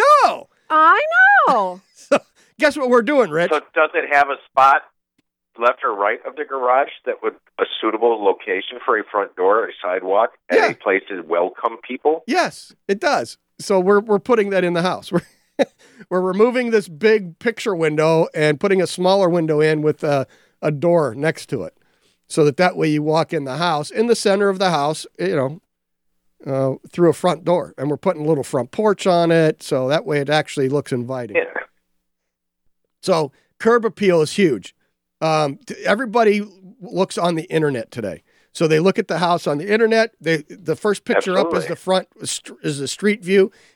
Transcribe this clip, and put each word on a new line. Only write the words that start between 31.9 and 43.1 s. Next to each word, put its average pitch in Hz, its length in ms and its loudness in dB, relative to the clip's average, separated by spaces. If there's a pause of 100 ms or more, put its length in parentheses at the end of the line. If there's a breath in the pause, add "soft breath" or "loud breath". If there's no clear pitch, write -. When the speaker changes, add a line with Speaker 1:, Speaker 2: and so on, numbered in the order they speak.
Speaker 1:
So 160 300 -2 (260)
curb 233 260 2
appeal 185 380 0
is 151 120 -4
huge. 139 420 0 (440)
Um, 156 460 -2
t-, - 80 -14 (100)
everybody 208 580 2 (380)
looks 175 380 -6
on 175 160 0
the 160 100 -6
internet 143 460 -2
today. 98 320 -10 (300)
So 165 140 -2
they 156 140 2
look 185 180 2
at 214 100 -4
the 170 100 -4
house 170 280 0
on 147 120 -2
the 185 140 -8
internet. 220 480 0
They, 156 180 -2 (100)
the - 260 -8
first 202 300 -4
picture 196 320 0
up 190 120 0
is 165 160 -4
Speaker 3:
Absolutely. 160 40 -10
Speaker 1:
the 165 80 -8
front, 185 320 -2 (120)
is - 100 -10
str-, - 220 -12 (100)
is 151 160 -6
the 135 100 -8
street 208 340 -2